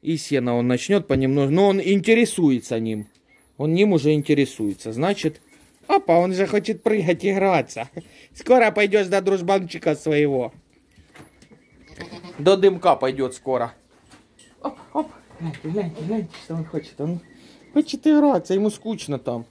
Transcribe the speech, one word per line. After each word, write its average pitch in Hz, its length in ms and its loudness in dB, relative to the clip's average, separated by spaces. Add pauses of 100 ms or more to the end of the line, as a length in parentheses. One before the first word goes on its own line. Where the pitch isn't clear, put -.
И 165 160 -6
сено 123 380 -2
он 120 120 0
начнёт 127 400 0
понемногу. 135 440 2
Но 190 160 4
он 196 140 2
интересуется 185 960 2
ним. 110 280 -6 (500)
Он 156 160 -2
ним 196 200 4
уже 151 200 2
интересуется. 135 800 -2
Значит, 160 480 -4 (460)
опа, 175 320 4
он 180 140 0
же 185 120 0
хочет 208 380 -2
прыгать, 185 420 0
играться. 190 640 0 (460)
Скоро 240 360 4
пойдёшь 202 360 2
до 196 140 0
дружбанчика 180 760 -2
своего. 147 580 -2 (1800)
До 175 180 4
дымка 185 400 4
пойдёт 131 380 -4
скоро. 120 400 -4 (880)
Оп, - 160 -10 (160)
оп. 302 140 -4 (320)
Гляньте, 165 240 -10
гляньте, 165 400 -6
гляньте, 196 400 -6
что - 120 -12
он 160 100 -6
хочет. - 360 -10
Он 170 180 -6 (540)
хочет - 320 -2
играться, 294 480 2
ему 202 160 0
скучно 202 480 -8
там. 120 340 -8